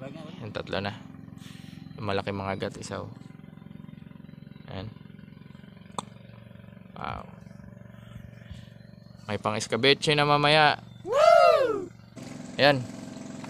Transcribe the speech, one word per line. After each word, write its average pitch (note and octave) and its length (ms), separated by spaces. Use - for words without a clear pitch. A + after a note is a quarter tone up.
Yung G#2+ 80
tatlo F#2+ 320
na. G2+ 160
Yung A2 160
malaki G2 240
mga G2 240
agat, G2+ 240
isa, F#2+ 160
oh. G#2 120
Ayan. G2+ 160
Wow. B1+ 240
May G2+ 80
pang-escabeche B2 800
na D3 80
mamaya. D3 560
Woo! C#5 800
Ayan. C3+ 240